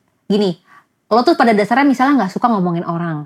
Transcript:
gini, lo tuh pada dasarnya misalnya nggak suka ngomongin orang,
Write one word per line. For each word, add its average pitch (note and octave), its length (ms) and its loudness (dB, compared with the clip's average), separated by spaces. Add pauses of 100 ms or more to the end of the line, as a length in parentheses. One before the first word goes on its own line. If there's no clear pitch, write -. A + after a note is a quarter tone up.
(280)
gini, G3+ 260 0 (540)
lo A3+ 140 2
tuh E4 120 2
pada A#3+ 180 2
dasarnya G#3+ 320 0
misalnya C#4 360 2
nggak F#3+ 120 -2
suka - 160 -4
ngomongin F3+ 360 -2
orang, E3 420 -6